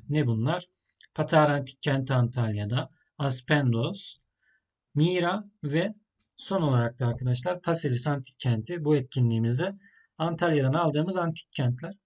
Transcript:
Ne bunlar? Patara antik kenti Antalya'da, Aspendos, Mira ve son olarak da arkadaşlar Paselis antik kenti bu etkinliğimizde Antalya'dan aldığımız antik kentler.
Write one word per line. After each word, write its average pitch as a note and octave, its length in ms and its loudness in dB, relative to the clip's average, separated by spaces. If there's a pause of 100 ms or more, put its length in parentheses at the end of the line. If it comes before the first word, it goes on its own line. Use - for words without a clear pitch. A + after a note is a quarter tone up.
Ne C#3+ 180 2
bunlar? A#2+ 380 0 (480)
Patara D3+ 400 4
antik C3+ 280 -6
kenti C3+ 320 -2
Antalya'da, A#2 760 0 (280)
Aspendos, C#3 1000 0 (800)
Mira F3 480 2 (200)
ve E3 300 -2 (420)
son F#3+ 260 -2
olarak A#2+ 380 2
da A#2+ 80 0
arkadaşlar B2+ 540 -2
Paselis D3 460 0
antik C#3 320 -4
kenti C3 460 -2
bu D3+ 100 4
etkinliğimizde B2+ 800 0 (420)
Antalya'dan D#3+ 560 0
aldığımız E3 440 0
antik E3 340 -4
kentler. C3+ 420 -2 (120)